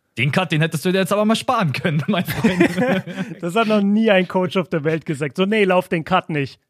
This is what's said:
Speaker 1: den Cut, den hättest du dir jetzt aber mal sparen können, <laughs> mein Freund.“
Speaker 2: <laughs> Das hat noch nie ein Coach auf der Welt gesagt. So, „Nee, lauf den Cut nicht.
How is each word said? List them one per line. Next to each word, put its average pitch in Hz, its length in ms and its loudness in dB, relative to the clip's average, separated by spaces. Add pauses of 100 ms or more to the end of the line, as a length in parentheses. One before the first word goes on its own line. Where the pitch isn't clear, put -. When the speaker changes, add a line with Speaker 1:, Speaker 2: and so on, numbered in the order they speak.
(180)
Speaker 1:
den 135 140 0
Cut, 185 200 0
den 151 100 2
hättest 160 220 -2
du 185 80 0
dir 190 80 0
jetzt 190 140 -2
aber 208 120 2
mal 220 100 2
sparen 214 360 -2
können, 156 320 -2
<laughs> - 40 -12
mein 185 180 0
Freund.“ 190 760 0 (320)
Speaker 2:
<laughs> - 40 -16
Das 170 160 -6
hat 226 120 2
noch 214 140 2
nie 208 300 2
ein 185 160 4
Coach 185 300 -2
auf 175 100 0
der 160 160 -4
Welt 160 220 -2
gesagt. 147 320 -6
So, 185 80 2
„Nee, 214 180 2
lauf 185 240 2
den 170 160 -2
Cut 185 260 0
nicht. 143 300 -4 (100)